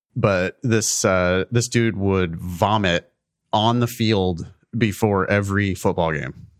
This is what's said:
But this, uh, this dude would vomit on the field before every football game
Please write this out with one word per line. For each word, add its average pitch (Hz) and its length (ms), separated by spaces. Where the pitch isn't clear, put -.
But 98 480
this, 110 420
uh, 92 460
this 117 180
dude 113 280
would 95 400
vomit 90 720
on 113 280
the 117 60
field 98 600
before 104 540
every 101 440
football 85 380
game 69 340